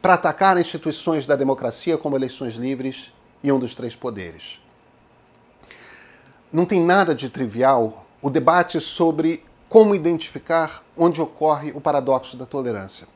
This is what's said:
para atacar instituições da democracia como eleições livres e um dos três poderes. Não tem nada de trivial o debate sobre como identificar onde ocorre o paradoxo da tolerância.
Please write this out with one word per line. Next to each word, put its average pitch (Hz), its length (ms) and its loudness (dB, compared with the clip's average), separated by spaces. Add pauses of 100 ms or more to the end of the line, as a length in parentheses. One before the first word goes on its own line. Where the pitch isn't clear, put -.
para 185 120 6
atacar 180 440 2
instituições 160 680 -2
da 143 100 2
democracia 135 640 -2
como 143 180 -4
eleições 127 400 -6
livres 131 560 -8 (320)
e 139 80 2
um 135 80 4
dos 123 160 -6
três 123 180 -10
poderes. 92 680 -12 (1900)
Não 170 160 2
tem 180 140 0
nada 175 340 4
de 131 160 -6
trivial 120 760 0 (160)
o 143 80 -2
debate 165 500 2
sobre 160 640 0 (240)
como 214 280 8
identificar 160 880 -2 (120)
onde 165 260 2
ocorre 151 500 -2
o 143 100 -12
paradoxo 131 560 0
da 127 80 -12
tolerância. 110 600 -8 (100)